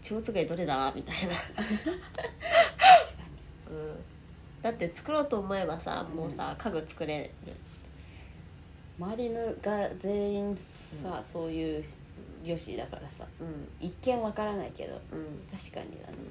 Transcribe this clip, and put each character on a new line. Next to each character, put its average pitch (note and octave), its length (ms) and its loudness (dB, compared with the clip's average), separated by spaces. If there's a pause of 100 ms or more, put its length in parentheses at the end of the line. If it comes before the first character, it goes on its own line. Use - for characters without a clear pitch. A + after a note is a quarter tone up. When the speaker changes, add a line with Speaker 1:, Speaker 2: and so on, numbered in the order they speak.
Speaker 1:
「蝶 G#3+ 180 -4
使 G#3+ 180 0
い D#3+ 60 4
ど E3 100 -4
れ F3 100 -2
だ？」 C3+ 280 2
み - 80 -6
た - 120 -8
い - 20 -4 (120)
な。 F3 60 0
Speaker 2:
<laughs> - 0 -
確 - 220 -6
か G#3+ 60 -2 (300)
に。 F#4 60 -2 (1700)
Speaker 1:
う - 80 -8
ん。 D#3 160 -6 (680)
だ A3 80 0
っ A#3 40 -2
て E3+ 200 -2
作 - 200 -4
ろ D4+ 80 6
う C#4+ 40 4
と B3 140 2
思 G3 160 0
え F#3+ 100 2
ば D#3+ 140 -2
さ、 D#3+ 280 -4
Speaker 2:
う D#3 60 -8
ん。 - 20 -6
Speaker 1:
も E3 120 -2
う - 40 -4
さ、 - 260 -4
家 - 120 -2
具 D#3 180 -2
作 - 180 -6
れ D3+ 260 -2 (140)
る。 - 80 -12 (1500)
Speaker 2:
周 A3 240 -2
り A#3+ 80 0
の A#3 300 -2
が G3+ 360 2
全 G3+ 360 0
員 G3+ 240 0
さ、 D#3+ 600 -8
Speaker 1:
う - 20 -8
ん。 - 40 -10
Speaker 2:
そ E3 220 -6
う D#3+ 40 -4
い D#3+ 280 0
う D#3 40 -6 (600)
女 E3 120 -2
子 - 220 -6
だ A#2+ 80 -4
か - 120 -10
ら C#3+ 120 -12
さ、 - 160 -12 (140)
Speaker 1:
う - 40 -8
ん。 D3+ 240 -8 (120)
Speaker 2:
一 F3 120 -4 (140)
見 B3 160 2
わ G#3+ 100 -2
か G#3+ 140 -2
ら G#3 100 -2
な F#3+ 80 -4
い - 140 -8
け - 80 -8
ど、 - 160 -8 (100)
Speaker 1:
う - 40 -8
ん。 D#3 260 -8 (100)
Speaker 2:
確 - 200 -10
か - 100 -8
に - 200 -12
だ - 100 -14
ね。 - 60 -12 (140)